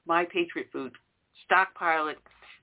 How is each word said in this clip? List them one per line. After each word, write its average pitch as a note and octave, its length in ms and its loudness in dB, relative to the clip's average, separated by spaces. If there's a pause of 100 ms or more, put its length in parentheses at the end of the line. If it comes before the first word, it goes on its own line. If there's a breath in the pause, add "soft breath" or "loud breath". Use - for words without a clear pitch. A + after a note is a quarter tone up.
My E3+ 180 2
Patriot E3+ 480 -4
Food. C3 200 -8 (540)
Stockpile E3+ 640 2
it. D3 100 -8 (440 loud breath)